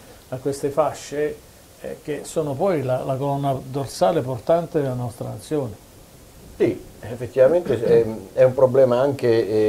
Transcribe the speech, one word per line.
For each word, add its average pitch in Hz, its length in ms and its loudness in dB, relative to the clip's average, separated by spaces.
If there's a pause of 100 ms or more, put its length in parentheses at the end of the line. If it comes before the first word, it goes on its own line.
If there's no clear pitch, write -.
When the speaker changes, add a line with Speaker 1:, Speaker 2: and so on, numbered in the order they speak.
(300)
Speaker 1:
a 127 60 -8
queste 139 340 -6
fasce, 147 640 -4 (440)
eh, - 220 -12
che 147 220 -8
sono 147 300 -4
poi 160 280 0
la, 127 220 -2
la 139 100 -4
colonna 139 500 -2
dorsale 147 560 -2
portante 151 600 -2
della 131 140 -2
nostra 123 340 -8
nazione. 117 580 -8 (720)
Speaker 2:
Sì, - 240 0 (200)
effettivamente 127 840 2
è, 117 200 6 (280)
è 131 100 4
un 131 100 6
problema 127 460 4
anche, 135 300 0 (400)